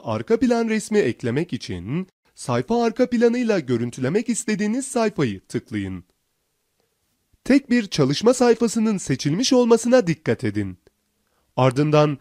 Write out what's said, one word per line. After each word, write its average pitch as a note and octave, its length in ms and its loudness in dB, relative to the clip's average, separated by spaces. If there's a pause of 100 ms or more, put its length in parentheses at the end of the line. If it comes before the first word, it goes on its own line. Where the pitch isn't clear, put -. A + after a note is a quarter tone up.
arka A#2+ 340 -2
plan A#3 300 0
resmi G#3+ 300 -2
eklemek C3 540 -2
için A2+ 560 -8 (260)
sayfa A3+ 500 -2
arka A#3 260 0
planıyla A#3 480 2
görüntülemek B2+ 680 -2
istediğiniz G#3+ 580 -2
sayfayı F3+ 540 -2
tıklayın. F#2+ 640 -8 (1400)
Tek C#4 260 2
bir A#3+ 160 0
çalışma D#3 480 2
sayfasının A3+ 640 2
seçilmiş D3+ 540 -2
olmasına A#3+ 540 4
dikkat C#3+ 380 -2
edin. G2+ 340 -4 (800)
Ardından D3 640 2